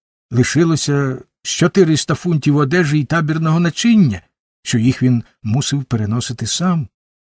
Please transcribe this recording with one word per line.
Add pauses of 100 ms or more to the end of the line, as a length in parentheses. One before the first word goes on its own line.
(320)
лишилося (260)
з
чотириста
фунтів
одежі
й
табірного
начиння, (420)
що
їх
він (200)
мусив
переносити
сам, (460)